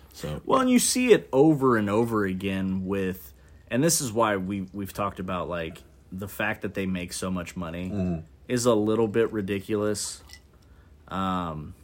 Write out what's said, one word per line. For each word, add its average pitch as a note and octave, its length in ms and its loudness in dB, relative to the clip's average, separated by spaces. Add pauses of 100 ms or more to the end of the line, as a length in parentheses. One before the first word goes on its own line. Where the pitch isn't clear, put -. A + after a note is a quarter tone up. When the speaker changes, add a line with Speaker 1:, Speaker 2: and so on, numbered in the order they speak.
(140)
Speaker 1:
So - 300 -8
Speaker 2:
Well, C4 180 4
and B3+ 60 2
you B3 120 6
see B3 320 4
it D#3 200 6
over C3+ 440 6
and G#2 120 2
over G#2+ 360 2
again F#2+ 640 -2
with, F#2+ 460 -4 (380)
and B2 140 0
this E3 160 2
is B2+ 120 -6
why G#2+ 240 2
we, F#2+ 260 -4 (100)
we've G2+ 200 -8
talked G2+ 280 -4
about, F#2 280 -4
like, E2+ 300 -6 (320)
the F#2+ 160 -10
fact G#2+ 360 -4
that G2 120 -6
they G2 120 -4
make F#2 260 -4
so F#2+ 180 -6
much F2+ 260 -6
money F2 340 -6
Speaker 1:
Mm-hmm. F2+ 300 -2 (280)
Speaker 2:
is B2 180 0
a A#2+ 80 6
little A2 320 2
bit A2 260 0
ridiculous. G#2 920 -2 (840)
Um, F2+ 760 -6